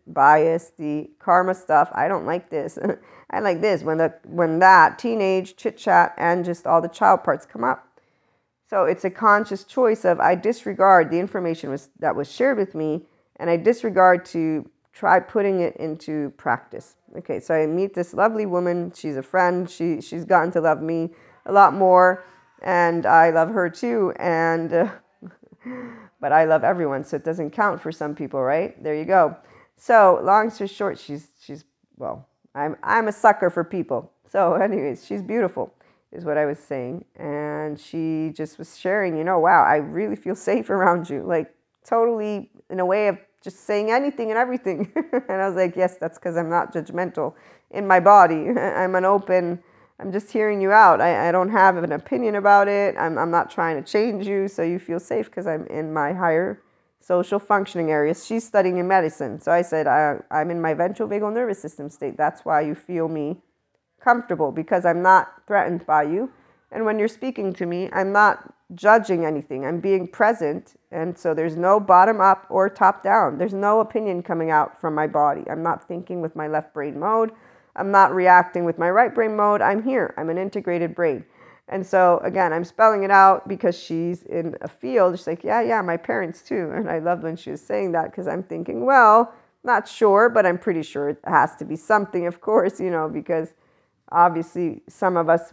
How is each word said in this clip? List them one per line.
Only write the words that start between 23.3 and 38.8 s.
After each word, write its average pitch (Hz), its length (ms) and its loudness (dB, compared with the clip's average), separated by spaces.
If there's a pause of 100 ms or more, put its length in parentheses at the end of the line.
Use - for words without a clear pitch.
her 185 180 -2
too. 220 480 -4
And, 165 560 -2
uh, 180 160 2 (340)
<laughs> 240 960 -20
but 143 140 -2
I 160 120 6
love 160 200 2
everyone, 151 400 -2
so - 100 -10
it 143 80 -6
doesn't 160 280 -6
count 202 300 -2
for 160 100 -10
some 151 240 -8
people, 139 260 -8
right? 147 420 -4
There 151 120 -4
you 156 100 -8
go. 175 320 2 (400)
So 208 460 6
long 214 260 2
story 208 180 -10
short, 202 320 -6
she's, 147 300 -16 (100)
she's, 151 240 -18 (320)
well, - 320 -12 (260)
I'm, 147 300 -6
I'm 220 240 0
a 208 60 -6
sucker 208 360 2
for 175 140 -4
people. 165 480 -6 (180)
So 180 240 0
<laughs> 180 80 0
anyways, 147 440 -4
she's 202 160 -10
beautiful, 196 520 -6 (380)
is 175 140 -14
what 151 120 -2
I 151 80 0
was 143 140 -6
saying. 135 460 -10 (100)
And 151 640 -8
she 160 560 -6
just 160 220 -12
was - 200 -18
sharing, 185 400 -2